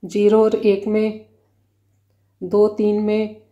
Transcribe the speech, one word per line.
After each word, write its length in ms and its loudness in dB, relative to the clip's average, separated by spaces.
ज़ीरो 400 2
और 140 0
एक 300 0
में, 380 -4
दो, 280 2
तीन 320 -2
में 400 -4